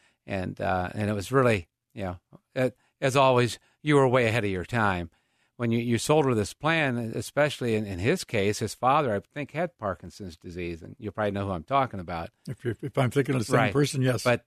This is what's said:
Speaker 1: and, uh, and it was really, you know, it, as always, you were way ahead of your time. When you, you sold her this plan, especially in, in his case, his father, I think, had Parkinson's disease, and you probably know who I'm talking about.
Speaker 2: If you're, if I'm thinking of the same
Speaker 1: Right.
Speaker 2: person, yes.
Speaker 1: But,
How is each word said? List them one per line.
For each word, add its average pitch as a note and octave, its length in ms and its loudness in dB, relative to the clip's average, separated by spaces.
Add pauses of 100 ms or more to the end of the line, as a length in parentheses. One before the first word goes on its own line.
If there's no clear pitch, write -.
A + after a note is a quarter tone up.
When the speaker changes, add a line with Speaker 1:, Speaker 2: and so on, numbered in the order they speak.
(320)
Speaker 1:
and, G2 280 -6
uh, F#2 340 -2
and G#2 160 -2
it G#2+ 40 -2
was G2+ 180 -6
really, A#2+ 360 2 (260)
you G#2 100 -10
know, F2+ 140 -8 (360)
it, B2+ 220 -2 (240)
as C3+ 160 0
always, B2+ 420 4 (240)
you D3+ 140 4
were C3+ 120 6
way B2 180 4
ahead A2 180 0
of G2+ 60 0
your F#2 160 -2
time. G2 440 0 (480)
When A#2+ 120 -2
you, A#2 80 2
you A#2 180 0
sold D3 300 2
her B2+ 80 2
this G#2 180 0
plan, D3 460 0 (160)
especially C3 640 -2
in, G#2+ 100 -2
in F#2+ 120 -6
his C3 260 0
case, G#2 340 0
his G#2+ 160 -4
father, C3 420 2
I G2+ 40 -2 (120)
think, C#3+ 200 -10
had E3+ 260 -6
Parkinson's F#2 580 -8
disease, E2+ 460 -10
and G2 160 -18
you G#2+ 120 -8
probably G#2 200 -2
know G2+ 160 -4
who G2 60 -4
I'm E2+ 120 -6
talking C3 340 0
about. E2+ 300 -8 (180)
Speaker 2:
If - 160 -10
you're, A2+ 200 -4
if C3 160 -4
I'm B2+ 120 2
thinking C#3 240 0
of C3 60 0
the G#2+ 60 -2
same B2+ 100 2
Speaker 1:
Right. G#2+ 160 2
Speaker 2:
person, C#3 300 2
yes. B2+ 200 2
Speaker 1:
But, A#2+ 240 2